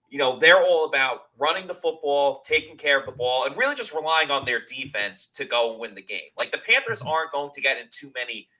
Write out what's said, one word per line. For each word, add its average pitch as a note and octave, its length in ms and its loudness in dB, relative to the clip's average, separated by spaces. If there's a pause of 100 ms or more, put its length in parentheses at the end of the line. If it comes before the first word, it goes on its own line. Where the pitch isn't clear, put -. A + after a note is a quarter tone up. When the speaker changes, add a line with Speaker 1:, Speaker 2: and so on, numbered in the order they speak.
Speaker 1:
you C#3+ 100 -6
know, B2+ 180 2
they're E3+ 240 8
all E3+ 240 4
about C3+ 440 0 (100)
running E3+ 260 0
the F3+ 80 -8
football, C#3+ 680 0
taking - 360 -2
care C#3+ 220 2
of - 80 -6
the B2 40 -8
ball, B2 340 0
and C#3 120 -4
really C4+ 160 0
just A#3 200 -8
relying D#3 360 2
on C3+ 160 -2
their A#2+ 180 -2
defense G#2+ 640 -6
to - 180 -10
go A#2 260 2
and A2 80 -12
win A2 160 -10
the F#2+ 80 -16
game. F#2 340 -12
Like, B2 140 -4
the - 80 -4
Panthers A3+ 400 0
Speaker 2:
Mm-hmm. C3 80 -10
Speaker 1:
aren't D#3 240 -2
going C#3+ 200 -6
to C#3 100 -14
get C3 160 0
in A#2 120 -12
too C#3 240 -10
many A#2+ 340 -10 (120)